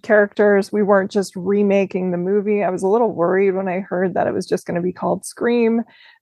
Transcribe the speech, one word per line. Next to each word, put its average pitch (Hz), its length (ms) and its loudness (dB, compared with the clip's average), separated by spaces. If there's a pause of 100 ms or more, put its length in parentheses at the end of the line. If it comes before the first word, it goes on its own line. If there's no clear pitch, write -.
characters. 208 680 2
We 208 120 0
weren't 196 280 2
just 196 240 -4
remaking 196 760 0
the 175 60 -2
movie. 202 460 0
I 190 60 0
was 185 140 -4
a 190 60 0
little 226 220 2
worried 185 400 2
when 190 180 -2
I 175 100 -2
heard 185 360 -4
that 180 120 0
it - 60 -2
was 185 140 -4
just 190 180 -4
gonna 175 160 -4
be 180 120 -4
called 185 320 -4
Scream, 233 580 0 (380)